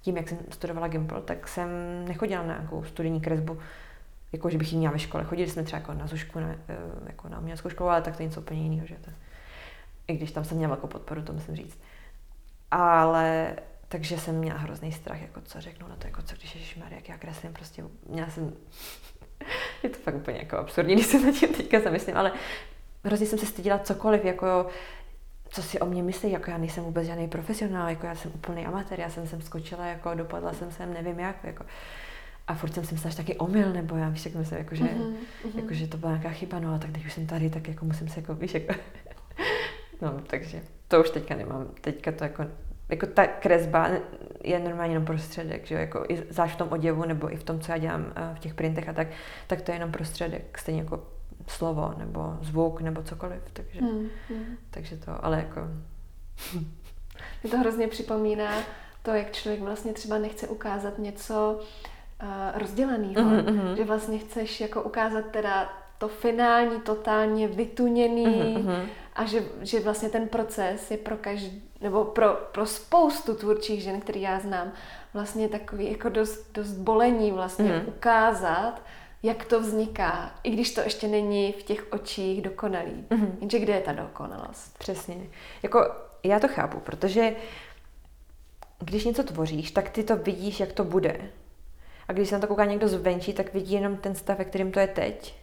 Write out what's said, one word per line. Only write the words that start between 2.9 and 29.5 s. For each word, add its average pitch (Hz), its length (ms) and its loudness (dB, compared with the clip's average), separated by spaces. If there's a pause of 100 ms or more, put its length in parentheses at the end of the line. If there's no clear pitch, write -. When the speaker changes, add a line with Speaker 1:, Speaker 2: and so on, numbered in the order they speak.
Speaker 1:
kresbu, 160 360 0 (760)
jako 165 160 -2
že 160 80 2
bych 156 140 2
ji 160 60 0
měla 156 160 4
ve 151 60 0
škole. 156 240 -2
Chodili 175 260 -2
jsme 160 140 -4
třeba 156 160 -6
jako 151 140 -10
na 147 140 -6
zušku, 160 320 -6
na, 160 100 -4 (200)
eh, - 60 -6 (320)
jako - 220 -14
na - 100 -8
uměleckou 160 300 -6
školu, 180 200 0
ale 170 120 6
tak 165 160 -6
to 165 60 -6
je 160 40 -2
něco 156 140 -6
úplně 156 200 -6
jiného, 160 260 -2
že 165 80 -12
to, - 160 -14 (960)
i 160 100 -2
když 156 140 -6
tam 151 120 -4
jsem 160 140 -2
měla 156 160 2
velkou 139 140 -6
podporu, - 340 -8
to 156 120 -8
musím 156 220 -6
říct. - 240 -12 (920)
Ale, 165 840 8 (320)
takže 160 300 -4
jsem 160 180 -2
měla 160 240 -2
hrozný 156 320 -6
strach, - 300 -8
jako - 200 -14
co - 200 -16
řeknu 170 260 -16
na 175 80 -14
to, - 120 -8
jako - 140 -6
co 170 140 -6
když, 160 200 -12
"Ježišmarja, 165 400 -12
jak - 140 -16
já 170 80 -12
kreslím", 165 360 -12
prostě 160 300 -12 (260)
měla 165 200 -4
jsem, 160 240 -6 (640)
<laughs> - 680 -8
je 254 60 -2
to - 100 -8
fakt 156 160 -4
úplně 139 220 -6
jako - 200 -6
absurdní, 170 380 2
když 226 120 10
se 277 120 8
nad 269 160 8
tím - 180 4
teďka - 260 4
zamyslím, 190 380 2
ale 190 140 6 (720)
hrozně 208 220 4
jsem 214 140 2
se 214 60 0
styděla 202 340 2
cokoliv, 202 460 4
jako 180 420 4 (840)
co 185 140 -6
si - 160 -4
o - 60 2
mě 180 180 0
myslí, 185 280 0
jako 180 200 -2
já 170 60 -4
nejsem 165 260 -4
vůbec 165 240 -2
žádný 170 200 -4
profesionál, 185 600 -2
jako 165 160 -4
já 170 100 -6
jsem 160 200 -10
úplný 170 300 -6
amatér, 190 340 -4
já 170 100 -4
jsem 165 180 -8
sem 160 140 -6
skočila, 170 440 -8